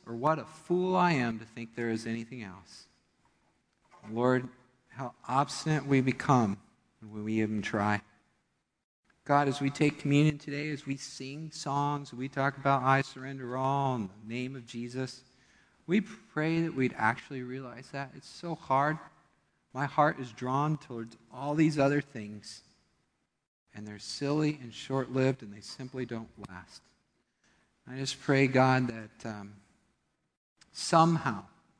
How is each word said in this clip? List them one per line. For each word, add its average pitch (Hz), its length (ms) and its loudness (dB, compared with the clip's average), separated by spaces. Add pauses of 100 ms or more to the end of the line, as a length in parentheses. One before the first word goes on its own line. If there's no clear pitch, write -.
or 120 80 -10
what 147 240 0
a 120 60 -10
fool 180 500 -2
I 175 180 4
am 117 280 0
to 117 40 -14
think 113 300 -14
there 117 160 -2
is 113 160 -2
anything 117 380 -8
else. 95 420 -18 (1200)
Lord, 127 380 2 (420)
how 127 240 -12 (120)
obstinate 139 600 0
we 139 140 4
become 123 580 2 (420)
when 107 240 -12
we 110 180 0
even 107 200 -2
try. 104 400 0 (1200)
God, 143 240 4
as 131 120 -4
we 139 100 0
take 147 280 2
communion 147 400 4
today, 147 320 -8
as 139 160 -10
we 139 100 -4
sing 143 560 -12
songs, 143 600 0
we 127 160 -6
talk 135 280 0
about 139 260 4
"I 135 200 6
surrender 131 540 -8
all" 135 400 2
in 101 120 -2
the 107 260 -12
name 127 220 -6
of 117 100 -16
Jesus, 123 560 -8 (640)
we 196 140 4
pray 160 640 -2
that 165 120 -2
we'd 127 220 0
actually 127 460 0
realize 123 500 -12
that. 139 220 -10
It's 147 140 -20
so - 260 -8
hard. 147 440 2 (760)
My 135 100 -2
heart 147 340 2
is 127 140 -10
drawn 139 460 0
towards 113 380 -12 (160)
all 143 220 -6
these 151 240 4
other 143 220 4
things, 107 640 -14 (1120)
and 104 120 -14
they're 104 120 -12
silly 147 640 -2
and 117 100 -14
short-lived, 131 720 0
and 101 100 -14
they 104 80 -16
simply 127 460 -10
don't 113 240 -10 (180)
last. 90 340 -16 (1080)
I 127 60 -10
just 135 240 -4
pray, 135 280 6
God, 131 400 6
that, 113 420 -10
um, 104 240 -12 (1200)
somehow, 160 720 4 (360)